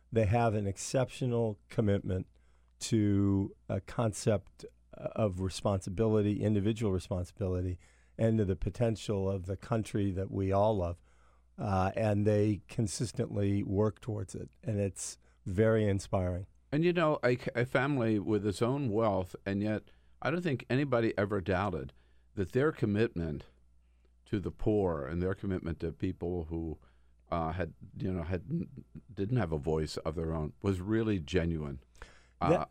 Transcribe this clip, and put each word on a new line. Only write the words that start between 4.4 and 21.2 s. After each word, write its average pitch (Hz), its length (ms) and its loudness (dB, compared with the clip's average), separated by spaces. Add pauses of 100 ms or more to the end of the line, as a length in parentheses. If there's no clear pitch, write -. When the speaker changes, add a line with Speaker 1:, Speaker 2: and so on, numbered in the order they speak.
Speaker 1:
of 95 480 -2
responsibility, 104 1000 0
individual 107 500 2
responsibility, 90 840 -2 (400)
and 113 220 4
to 104 60 4
the 92 100 2
potential 101 760 -2
of 95 160 -4
the 95 120 -6
country 107 540 -2
that 95 200 -4
we 95 200 0
all 104 260 4
love. 87 200 -2 (600)
Uh, 95 360 2
and 104 300 2
they 107 420 4
consistently 104 960 -2
work 104 360 0
towards 104 340 -8
it, - 160 -10 (140)
and 104 160 -2
it's - 380 -4 (280)
very 107 420 4
inspiring. 95 580 0 (260)
Speaker 2:
And, 151 120 2
you 175 100 4
know, 156 300 2
a, 123 140 4 (180)
a 120 100 2
family 127 520 2
with 98 280 0
its 101 160 0
own 131 280 0
wealth, 98 460 0 (100)
and 101 160 0
yet 107 220 -2 (380)
I 127 100 0
don't 175 100 -2
think 147 280 -2
anybody 123 480 2
ever 101 240 0